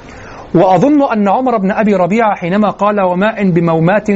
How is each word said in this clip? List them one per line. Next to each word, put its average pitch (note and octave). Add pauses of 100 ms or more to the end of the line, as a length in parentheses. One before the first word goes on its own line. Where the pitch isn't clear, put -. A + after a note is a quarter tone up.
(560)
وأظن G3
أن A3
عمر A#3
بن F#3+
أبي G#3
ربيعة F#3+
حينما F#3+
قال: G#3
"وماء G3
بمومات E3+